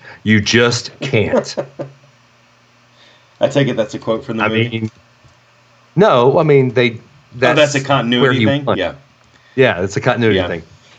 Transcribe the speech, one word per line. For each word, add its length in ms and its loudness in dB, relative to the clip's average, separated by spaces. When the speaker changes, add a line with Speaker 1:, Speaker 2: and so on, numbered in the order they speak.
Speaker 1:
You 180 2
just 600 0
can't." 580 -2
<laughs> 1800 -18
Speaker 2:
I 80 0
take 180 0
it 80 -4
that's 180 -4
a 60 -10
quote 260 -4
from 120 -8
the 80 -2
Speaker 1:
I 40 0
Speaker 2:
movie? 200 -2
Speaker 1:
mean, 220 -6
no, 440 4
I 40 2
mean, 300 2
they, 180 0
Speaker 2:
Oh, 80 -14
that's 240 0
Speaker 1:
that's 160 2
Speaker 2:
a 80 -2
continuity 600 0
Speaker 1:
where 100 2
he 40 -2
Speaker 2:
thing? 60 -8
Speaker 1:
went. 140 -2
Speaker 2:
Yeah. 160 -4
Speaker 1:
Yeah, 280 2
it's 140 -6
a 40 -4
continuity 380 2
Speaker 2:
Yeah. 80 -2
Speaker 1:
thing. 160 -6